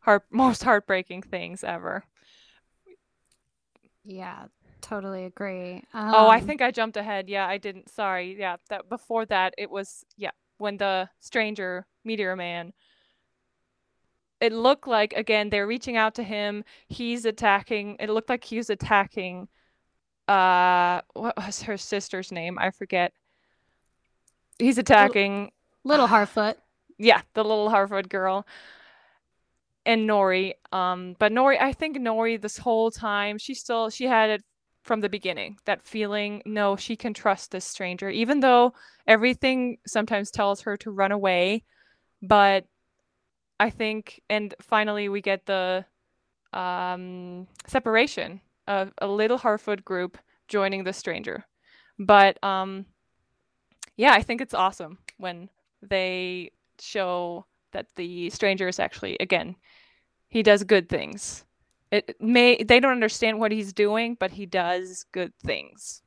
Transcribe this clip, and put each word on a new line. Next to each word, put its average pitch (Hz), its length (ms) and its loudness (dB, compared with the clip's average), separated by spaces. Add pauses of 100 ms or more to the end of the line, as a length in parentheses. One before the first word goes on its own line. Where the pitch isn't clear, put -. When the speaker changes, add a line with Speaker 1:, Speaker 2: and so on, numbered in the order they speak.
Speaker 1:
heart-, 208 260 2
<laughs> - 40 -20
most 247 340 2
heartbreaking 196 580 0
things 175 420 -12
ever. 180 400 -8 (2000)
Speaker 2:
Yeah, 185 420 -16 (340)
totally 196 440 -8
agree. 180 580 -10 (120)
Speaker 1:
Oh, 220 340 8
I 220 120 10
Speaker 2:
Um, 202 60 -8
Speaker 1:
think 294 140 -4
I 247 100 2
jumped 226 260 -4
ahead. 202 320 -6
Yeah, 196 180 -4
I 196 120 -4
didn't. 190 300 -14
Sorry. 190 500 -6
Yeah, 185 180 -6 (120)
that, 190 200 -10
before 226 380 -4
that, 185 300 0
it 202 140 -8
was, - 340 -10 (120)
yeah, 196 160 -8 (260)
when 208 180 -4
the 190 320 -2 (120)
stranger, 208 680 -4 (180)
Meteor 208 320 -4
Man, 175 360 -10 (1700)
it 233 120 2
looked 254 340 2
like, 220 280 0
again, 214 340 0
they're 208 180 -2
reaching 240 300 -6
out 220 200 0
to 240 60 -8
him. 208 420 -6 (240)
He's 240 360 -6
attacking. 208 720 0
It 214 120 -6
looked 220 180 -2
like 247 160 -4
he 226 140 -6
was 233 100 -8
attacking, 196 800 -2 (800)
uh, 180 720 4 (140)
what 226 220 -6
was 202 260 -10
her 208 140 -6
sister's 196 540 -8
name? 175 280 -8
I 190 120 0
forget. 185 420 -2 (1500)
He's 240 180 4
Speaker 2:
Little 247 40 0 (140)
Speaker 1:
attacking 202 580 4 (320)
Speaker 2:
Little 269 240 4
Harfoot. 214 520 2
Speaker 1:
<sighs> - 60 -20 (300)
Yeah, 220 260 4 (100)
the 220 100 -2
little 214 280 0
Harfoot 196 380 0
girl. 190 380 -2 (1400)
And 220 240 2
Nori. 190 440 2 (180)
Um, 180 480 -4
but 214 140 4
Nori, 262 280 4
I 269 120 2
think 311 260 -6
Nori 226 420 -2
this 214 160 -10
whole 226 360 0
time, 208 440 -4
she 240 160 -12
still, 226 380 -4
she 254 140 -8
had 220 260 4
it 208 140 -2 (400)
from 220 160 -2
the 202 80 -2
beginning, 185 560 -6
that 202 180 -2
feeling, 208 640 -6
no, 208 300 0
she 220 180 -8
can 220 180 -8
trust - 380 -2
this 185 140 -8
stranger, 180 460 -8
even 233 280 0
though 247 360 6 (340)
everything 247 680 0 (100)
sometimes 214 420 -4
tells 202 300 -2
her 202 160 -6
to 214 160 -12
run 196 180 0
away. 196 540 0 (580)
But 196 420 6 (920)
I 214 120 2
think, 214 500 -6 (100)
and 208 300 -2
finally 208 480 0
we 202 120 -4
get 196 260 -4
the, 185 380 -2 (680)
um, 180 960 -8 (180)
separation 226 760 0 (280)
of 196 300 -2
a 196 100 -4
little 214 320 2
Harfoot 208 440 -2
group 180 320 -6 (300)
joining 196 380 -2
the 185 80 -4
stranger. - 520 -8 (540)
But, 196 460 6
um, 190 420 -4 (1120)
yeah, 254 160 6
I 214 100 6
think 240 180 -6
it's 254 140 -10
awesome 185 440 -4 (200)
when 180 300 -12 (340)
they 185 680 -4 (300)
show 180 680 -6 (260)
that - 220 -10
the 175 360 -8
stranger 190 360 0
is 180 140 -4
actually, - 400 -4
again, 175 340 -2 (720)
he 226 140 0
does 202 220 6
good 185 240 4
things. - 560 -8 (480)
It - 280 -2
may, 240 440 6
they 240 160 8
don't 269 100 2
understand 220 480 0
what 220 140 0
he's 202 200 -6
doing, 220 460 0
but 190 140 -2
he 196 140 -12
does 180 640 -4
good 180 200 -6 (120)
things. - 640 -8